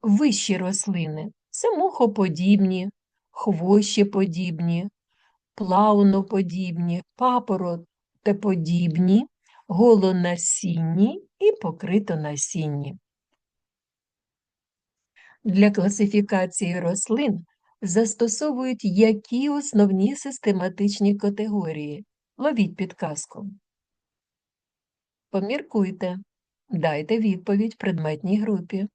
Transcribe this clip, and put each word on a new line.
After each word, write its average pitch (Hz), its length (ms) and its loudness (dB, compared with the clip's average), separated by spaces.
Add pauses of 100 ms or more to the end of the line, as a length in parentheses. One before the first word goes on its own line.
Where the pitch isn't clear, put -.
Вищі 214 560 2
рослини — 180 720 -4 (180)
це 440 280 -2
мохоподібні, 196 1120 2 (420)
хвощеподібні, 185 1600 0 (680)
плауноподібні, 190 1500 2 (120)
папоротеподібні, 185 2000 0 (400)
голонасінні 185 1500 2 (180)
і 415 120 4 (100)
покритонасінні. 156 1400 -4 (2500)
Для 202 280 4
класифікації 196 1080 0
рослин 196 680 -2 (380)
застосовують 233 1040 -2
які 220 640 2
основні 214 680 2
систематичні 202 1000 -2
категорії? 202 920 -4 (320)
Ловіть 233 380 -2
підказку. - 720 -10 (1800)
Поміркуйте. 196 880 -4 (520)
Дайте 156 480 -2
відповідь 208 600 0
предметній 165 640 -2
групі. 202 560 -4